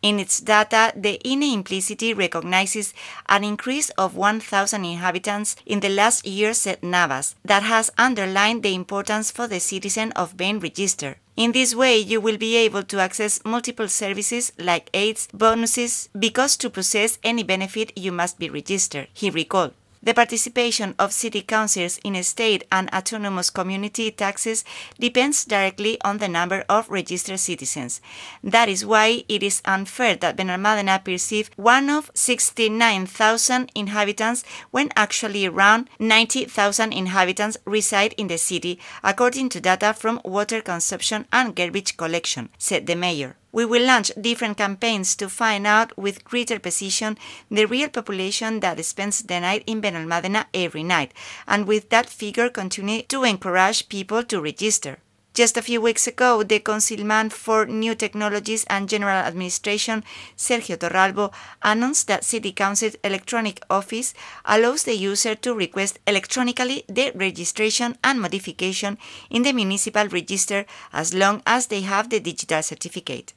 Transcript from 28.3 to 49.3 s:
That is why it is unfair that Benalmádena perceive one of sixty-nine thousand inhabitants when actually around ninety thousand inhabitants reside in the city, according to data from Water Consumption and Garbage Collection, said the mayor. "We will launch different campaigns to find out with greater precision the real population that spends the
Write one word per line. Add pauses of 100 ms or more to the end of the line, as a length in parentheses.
That
is
why
it
is
unfair
that
Benalmádena
perceive
one
of
sixty-nine
thousand
inhabitants (300)
when
actually
around (120)
ninety
thousand
inhabitants
reside
in
the
city, (240)
according
to
data
from
Water
Consumption
and
Garbage
Collection, (100)
said
the
mayor. (180)
"We
will
launch
different
campaigns
to
find
out
with
greater
precision (320)
the
real
population
that
spends
the